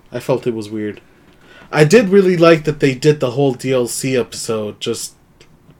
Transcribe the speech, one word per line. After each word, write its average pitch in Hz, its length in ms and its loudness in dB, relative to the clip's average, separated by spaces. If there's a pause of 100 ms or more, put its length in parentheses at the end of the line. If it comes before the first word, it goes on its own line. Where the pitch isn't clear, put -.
(120)
I 123 80 -10
felt 123 280 -4
it 120 60 -2
was 107 160 -10
weird. 107 320 -8 (720)
I 151 120 4
did 190 260 4
really 185 280 4
like 165 260 4
that 147 160 -4
they 135 160 0
did 151 240 2
the 127 120 -2
whole 135 220 0
D 131 200 -6
L 123 140 0
C 131 300 -4
episode, 110 640 -6
just - 340 -8 (680)